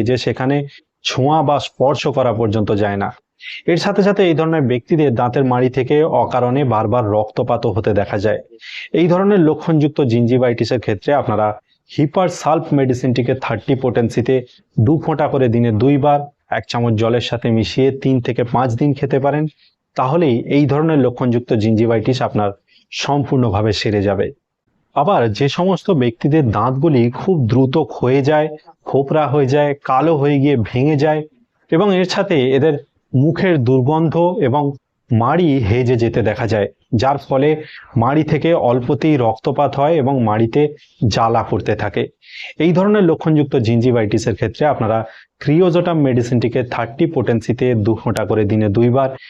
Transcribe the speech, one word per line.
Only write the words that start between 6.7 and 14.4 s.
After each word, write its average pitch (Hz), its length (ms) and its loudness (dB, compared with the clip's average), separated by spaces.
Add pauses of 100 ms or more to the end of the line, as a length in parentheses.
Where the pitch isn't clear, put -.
রক্তপাতও 117 640 -2
হতে 107 200 -2
দেখা 101 260 -2
যায়। 104 200 0 (540)
এই 170 140 2
ধরনের 190 380 4
লক্ষণযুক্ত 151 600 0
জিঞ্জিভাইটিসের 120 800 0
ক্ষেত্রে 113 280 -2
আপনারা 107 340 0 (440)
হিপার - 400 0
সালফ 156 420 -2
মেডিসিনটিকে 127 680 0
থার্টি 117 340 -4
পোটেন্সিতে 123 600 0 (420)